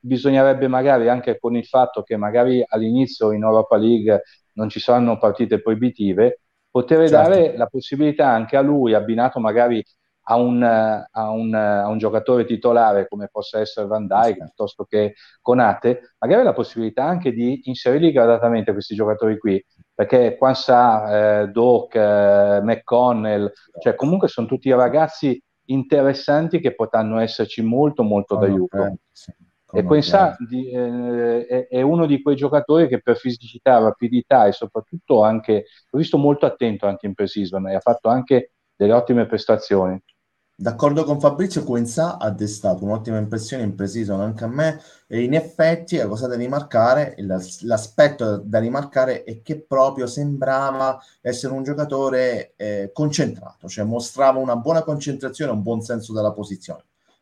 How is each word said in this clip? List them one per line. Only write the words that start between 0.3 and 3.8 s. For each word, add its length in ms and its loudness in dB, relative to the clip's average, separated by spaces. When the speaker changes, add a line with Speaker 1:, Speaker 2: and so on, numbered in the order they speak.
Speaker 1:
magari 400 2
anche 300 -2
con 180 -4
il 100 -4
fatto 360 0
che 140 -6
magari 500 2
all'inizio 680 0
in 100 -2
Europa 340 2
League 460 2